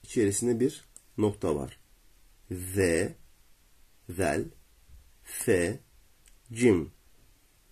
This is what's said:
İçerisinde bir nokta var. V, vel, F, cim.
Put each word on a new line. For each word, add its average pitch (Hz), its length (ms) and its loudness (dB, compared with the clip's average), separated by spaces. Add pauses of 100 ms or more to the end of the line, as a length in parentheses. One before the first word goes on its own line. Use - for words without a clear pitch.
İçerisinde 113 560 0
bir 131 260 -2 (320)
nokta 101 380 0
var. 69 240 -8 (720)
V, 92 640 0 (960)
vel, 85 360 0 (760)
F, 98 560 -2 (720)
cim. 110 380 4 (800)